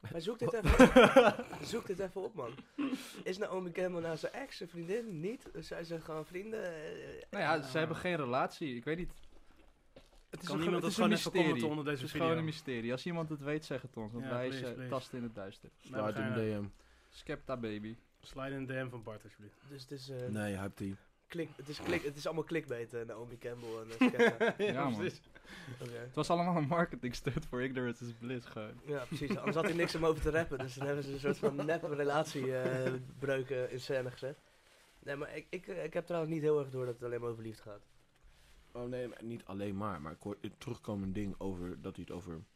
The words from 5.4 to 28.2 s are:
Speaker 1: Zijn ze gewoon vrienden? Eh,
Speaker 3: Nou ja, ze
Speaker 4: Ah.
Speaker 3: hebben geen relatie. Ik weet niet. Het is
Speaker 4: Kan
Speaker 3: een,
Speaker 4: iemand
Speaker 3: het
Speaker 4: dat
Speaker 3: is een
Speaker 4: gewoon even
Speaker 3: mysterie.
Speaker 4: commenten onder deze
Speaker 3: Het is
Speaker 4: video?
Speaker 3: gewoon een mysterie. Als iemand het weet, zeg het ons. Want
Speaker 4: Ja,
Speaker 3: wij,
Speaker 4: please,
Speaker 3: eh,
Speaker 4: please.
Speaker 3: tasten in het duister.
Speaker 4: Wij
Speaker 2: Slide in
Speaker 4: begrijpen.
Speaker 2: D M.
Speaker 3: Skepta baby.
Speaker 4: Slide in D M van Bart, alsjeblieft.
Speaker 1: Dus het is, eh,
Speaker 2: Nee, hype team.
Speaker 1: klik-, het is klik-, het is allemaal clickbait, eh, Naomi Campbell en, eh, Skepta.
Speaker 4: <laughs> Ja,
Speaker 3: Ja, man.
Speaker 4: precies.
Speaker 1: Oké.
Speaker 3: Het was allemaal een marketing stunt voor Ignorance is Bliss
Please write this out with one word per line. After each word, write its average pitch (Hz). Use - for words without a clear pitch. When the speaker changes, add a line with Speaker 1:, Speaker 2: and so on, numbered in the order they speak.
Speaker 1:
Zijn 165
ze 165
gewoon 156
vrienden? 202
Eh, 165
Speaker 3:
Nou 196
ja, 156
ze 139
Speaker 4:
Ah. 131
Speaker 3:
hebben 160
geen 180
relatie. 139
Ik 120
weet 156
niet. 180
Het -
is 175
Speaker 4:
Kan 147
Speaker 3:
een, 160
Speaker 4:
iemand 170
Speaker 3:
het 202
Speaker 4:
dat 202
Speaker 3:
is -
een -
Speaker 4:
gewoon -
even -
Speaker 3:
mysterie. 180
Speaker 4:
commenten 151
onder 151
deze 147
Speaker 3:
Het 131
is 156
Speaker 4:
video? 151
Speaker 3:
gewoon 165
een 160
mysterie. 120
Als 127
iemand 165
het 147
weet, 151
zeg 127
het -
ons. 110
Want 117
Speaker 4:
Ja, 131
Speaker 3:
wij, 123
Speaker 4:
please, 131
Speaker 3:
eh, 120
Speaker 4:
please. 127
Speaker 3:
tasten 127
in 120
het 113
duister. 101
Speaker 4:
Wij -
Speaker 2:
Slide 107
in -
Speaker 4:
begrijpen. 107
Speaker 2:
D -
M. -
Speaker 3:
Skepta -
baby. 110
Speaker 4:
Slide 135
in 135
D 127
M 131
van 120
Bart, 107
alsjeblieft. 104
Speaker 1:
Dus 139
het -
is, 135
eh, 127
Speaker 2:
Nee, 104
hype 98
team. 98
Speaker 1:
klik-, 165
het 143
is 147
klik-, 170
het 143
is 151
allemaal 160
clickbait, 135
eh, 117
Naomi 117
Campbell 120
en, 113
eh, 247
Skepta. 233
Speaker 4:
<laughs> 196
Ja, 208
Speaker 3:
Ja, 135
man. 113
Speaker 4:
precies. 185
Speaker 1:
Oké. 120
Speaker 3:
Het 120
was 151
allemaal 175
een 147
marketing 147
stunt 135
voor -
Ignorance 123
is 117
Bliss 117